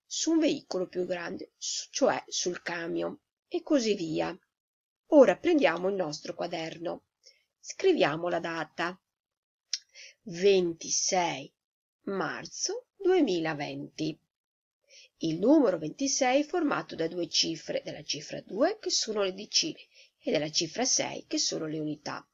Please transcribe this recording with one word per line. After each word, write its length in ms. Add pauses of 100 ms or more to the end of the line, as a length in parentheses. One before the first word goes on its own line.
su 240
un 80
veicolo 480
più 180
grande, 520
su-, 340
cioè 360
sul 340
camion, 580 (280)
e 140
così 320
via. 420 (720)
Ora 300
prendiamo 520
il 60
nostro 380
quaderno, 720 (560)
scriviamo 680
la 100
data, 600 (1200)
ventisei 1300 (500)
marzo 920
duemilaventi. 1200 (1040)
Il 180
numero 380
ventisei 640
è 40
formato 500
da 120
due 200
cifre, 560
dalla 200
cifra 380
due, 380
che 100
sono 340
le 100
decine, 460 (400)
e 120
dalla 200
cifra 340
sei, 420
che 100
sono 280
le 140
unità. 540